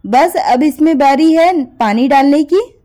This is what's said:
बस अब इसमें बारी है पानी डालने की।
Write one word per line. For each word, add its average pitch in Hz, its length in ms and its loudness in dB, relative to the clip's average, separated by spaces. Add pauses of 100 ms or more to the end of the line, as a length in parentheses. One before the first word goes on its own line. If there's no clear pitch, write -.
बस 254 340 0
अब 247 240 -2
इसमें 302 360 0
बारी 285 340 2
है 330 200 2 (240)
पानी 226 320 -2
डालने 285 360 2
की। 359 180 -2 (220)